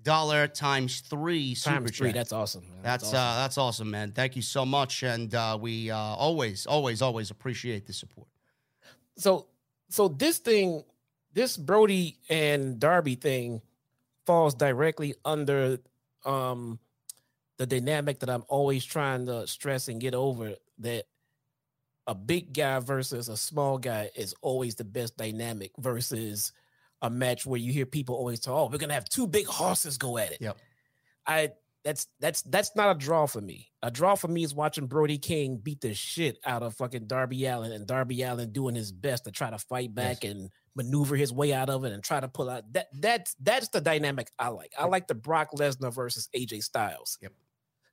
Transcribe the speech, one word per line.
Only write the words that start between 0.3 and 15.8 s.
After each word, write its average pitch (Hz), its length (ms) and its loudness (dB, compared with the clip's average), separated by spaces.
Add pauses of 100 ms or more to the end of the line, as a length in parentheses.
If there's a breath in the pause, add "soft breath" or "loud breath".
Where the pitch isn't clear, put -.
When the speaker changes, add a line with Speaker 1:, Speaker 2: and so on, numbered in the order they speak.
Speaker 1:
times 139 540 0
three 151 540 -2
super 143 220 2
Speaker 2:
Times 117 200 -4
three, 127 120 2
Speaker 1:
chat. 110 60 0
Speaker 2:
that's 120 160 -2
awesome, 104 300 -4
man. 90 220 -16
Speaker 1:
That's, 123 220 0
Speaker 2:
That's 135 100 0
awesome. - 20 4
Speaker 1:
uh, 120 240 2
that's 131 160 -2
awesome, 113 340 0
man. 104 200 -4
Thank 131 240 -2
you 123 80 -4
so 135 200 0
much, 131 380 0
and, 117 320 -2
uh, 113 260 2
we, 113 300 -4
uh, 110 80 -2
always, 110 720 0
always, 131 340 2
always 113 300 0
appreciate 113 560 -6
the 98 60 -12
support. - 340 -14 (920 soft breath)
Speaker 2:
So, 185 300 4 (420)
so 202 180 6
this 202 300 2
thing, 196 460 2 (500)
this 240 240 2
Brody 185 600 6 (100)
and 147 500 2
Darby 151 360 6
thing 123 480 -2 (640)
falls 165 260 8
directly 143 640 2 (100)
under, 139 540 2 (440)